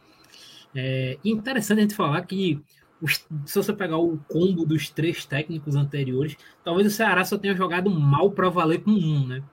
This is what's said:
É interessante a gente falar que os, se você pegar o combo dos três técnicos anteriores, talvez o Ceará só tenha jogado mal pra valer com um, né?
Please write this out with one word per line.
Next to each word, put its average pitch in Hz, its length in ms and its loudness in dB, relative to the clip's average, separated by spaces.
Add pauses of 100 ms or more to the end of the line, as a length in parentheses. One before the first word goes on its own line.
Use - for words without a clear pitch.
(720)
É 131 500 -4
interessante 214 560 0
a - 20 4
gente 208 120 2
falar 165 300 0
que 180 360 -2 (400)
os, - 240 -4 (220)
se - 100 -10
você 202 180 2
pegar 170 240 -2
o 165 200 2 (100)
combo 170 380 2
dos 151 240 0
três 160 340 -4
técnicos 147 520 -4
anteriores, 143 600 -2 (280)
talvez 185 240 2
o - 20 4
Ceará 196 340 2
só 202 140 -2
tenha 202 180 -2
jogado 180 360 0
mal 151 400 4
pra 185 180 0
valer 170 320 0
com 208 80 0
um, 156 380 2
né? 131 260 -8